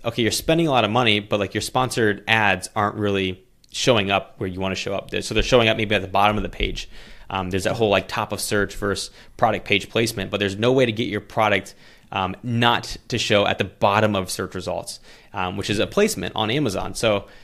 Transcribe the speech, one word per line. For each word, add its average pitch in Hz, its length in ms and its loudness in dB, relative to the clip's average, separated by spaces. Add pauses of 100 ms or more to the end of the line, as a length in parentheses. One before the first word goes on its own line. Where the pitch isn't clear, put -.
okay, 120 180 -2
you're 104 100 2
spending 165 340 0
a 151 40 0
lot 123 140 4
of 104 60 0
money, 110 300 4
but, 104 180 -2
like, 98 160 -4
your 104 60 -2
sponsored 113 680 0
ads 104 480 2
aren't 104 220 0
really 98 480 -2 (260)
showing 104 400 2
up 98 280 0
where 95 100 -4
you 92 100 -8
wanna 95 160 -2
show 98 200 -6
up. - 160 -6
They're, 98 120 -2
so 110 120 -6
they're 107 80 4
showing 117 260 6
up 110 80 4
maybe 107 180 0
at 95 80 0
the 95 60 -8
bottom 101 280 4
of 101 60 -2
the 92 60 -4
page. - 400 -6 (420)
Um, 92 200 -4
there's 92 140 -2
that 98 100 -2
whole, 110 160 2
like, 95 180 2
top 107 240 -4
of 101 80 -6
search 101 340 -2
versus - 360 -4 (260)
product 110 300 0
page 101 220 2
placement, 110 420 -2
but 98 100 -2
there's 98 160 -2
no 117 160 2
way 131 140 4
to 117 60 -2
get 110 140 -4
your 101 140 -4
product, 104 540 -2 (360)
um, 95 320 -2
not 117 540 0 (120)
to 120 100 -2
show 101 280 4
at 95 120 0
the 98 60 0
bottom 104 520 2
of 92 140 -2
search - 240 -6
results, 87 460 -8 (320)
um, 95 240 -4
which 98 140 -4
is 101 80 0
a 101 80 0
placement 202 480 0
on 107 160 -2
Amazon. 107 440 -2
So, 104 320 0 (180)